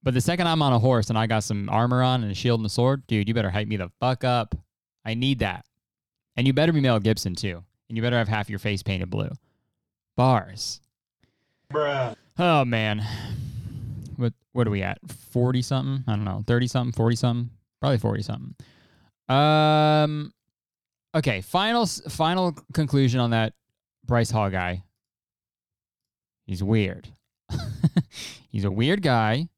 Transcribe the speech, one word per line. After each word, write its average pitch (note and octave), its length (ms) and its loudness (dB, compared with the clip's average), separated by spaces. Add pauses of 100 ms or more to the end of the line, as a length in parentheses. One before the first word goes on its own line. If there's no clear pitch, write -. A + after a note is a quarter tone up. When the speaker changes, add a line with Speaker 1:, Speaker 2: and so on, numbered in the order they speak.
Speaker 1:
But C3 100 0
the B2+ 80 2
second F3 260 0
I'm D#3+ 140 2
on C#3 120 4
a A#2+ 60 6
horse A#2 300 4
and A2+ 80 0
I A2+ 100 0
got A2 180 0
some G2+ 240 -4
armor A#2+ 340 2
on B2+ 200 2
and G#2 80 -4
a F#2 40 -4
shield A#2 240 2
and A2 80 -2
a - 20 -2
sword, C3 380 0
dude, G#2 200 0
you A2+ 60 0
better A2 160 0
hype G#2 200 -2
me G#2+ 80 -2
the F2+ 120 -6 (120)
fuck B2 240 -2
up. B2 280 0 (520)
I A2 80 -4
need B2+ 260 0
that. F#2+ 260 -4 (720)
And A#2+ 100 2
you C3+ 60 6
better D#3 220 4
be D3+ 80 2
Mel B2 180 4
Gibson, G2+ 360 0
too. F2 280 -8 (240)
And A2+ 100 -6
you A2+ 60 -2
better B2 140 2
have A2+ 100 2
half G#2 220 -2
your G2+ 100 -6
face G#2 240 -2
painted F2+ 260 -4
blue. G2+ 200 -4 (880)
Bars. A2 640 0 (920)
Speaker 2:
Bruh. C#3+ 440 -2 (220)
Speaker 1:
Oh, E3 280 4
man. G#2+ 400 0 (1120)
What, A#2+ 160 -2 (180)
what A#2+ 160 0
are G#2 40 -2
we G2 120 -2
at? F#2 160 -6 (320)
Forty-something? B2+ 760 0
I A2 80 0
don't G#2 100 -4
know. G2 200 -4
Thirty-something? B2 480 0
Forty-something? A#2+ 560 0 (300)
Probably C3+ 180 0
forty-something. G#2 580 -4 (760)
Um, D3+ 1040 4 (840)
okay, A#2 260 0
final A3 420 0
s-, - 260 -4
final F3 440 0 (200)
conclusion C3+ 460 2
on A#2+ 120 2
that A2+ 220 0 (520)
Bryce A#2 260 2
Hall G#2+ 180 2
guy. F2+ 340 -4 (1600)
He's F#2+ 180 -6
weird. G2 440 0 (420)
<laughs> - 80 -6 (920)
He's G2+ 160 -4
a G2 60 0
weird C#3 300 0
guy. B2 460 0 (100)